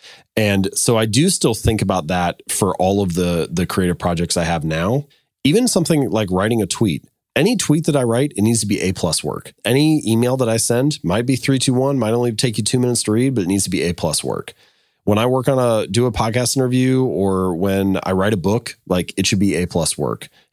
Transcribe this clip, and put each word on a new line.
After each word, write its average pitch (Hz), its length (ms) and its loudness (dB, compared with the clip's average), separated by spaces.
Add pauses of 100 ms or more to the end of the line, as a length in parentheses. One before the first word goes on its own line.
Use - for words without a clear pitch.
(360)
And 98 380 2
so 117 240 2
I 113 80 2
do 131 240 2
still 139 240 0
think 113 260 0
about 92 280 -2
that 87 420 -2
for - 260 -2
all 98 240 2
of 90 140 -2
the, 87 360 -2
the 87 160 -2
creative 90 320 -2
projects 85 380 -2
I 87 80 0
have 82 180 -2
now. 85 440 -2 (360)
Even 202 240 2
something 156 440 0
like 104 200 0
writing 107 300 0
a 98 60 0
tweet. 85 400 -2 (280)
Any 196 220 2
tweet 156 300 0
that 147 100 2
I 135 60 2
write, 123 340 0
it 101 60 -2
needs 113 180 2
to 107 60 -4
be 101 160 0
A 92 100 0
plus 82 320 -4
work. 57 300 -8 (100)
Any 151 420 2
email 120 300 2
that 127 140 0
I 113 80 2
send 127 440 0
might 101 220 0
be 131 120 0
three 135 220 0
two 131 140 0
one, 135 260 0
might 110 140 0
only 120 200 0
take 110 260 -2
you 113 40 0
two 117 160 0
minutes 123 260 0
to 107 80 0
read, 127 220 2
but 104 100 0
it - 20 -4
needs 95 180 0
to 92 60 -6
be 87 120 -2
A 85 120 -2
plus 78 280 -4
work. 50 300 -8 (520)
When 101 140 2
I 113 80 2
work 127 220 0
on 135 100 4
a, 113 280 2
do 120 200 0
a 120 60 0
podcast 117 440 -2
interview 127 460 2
or 92 540 0
when 98 480 0
I 92 80 -2
write 95 220 2
a - 20 2
book, 98 400 -2 (100)
like, 90 300 -2
it 95 100 0
should 101 140 0
be 98 160 2
A 87 100 -2
plus - 320 -2
work. 58 300 -6 (240)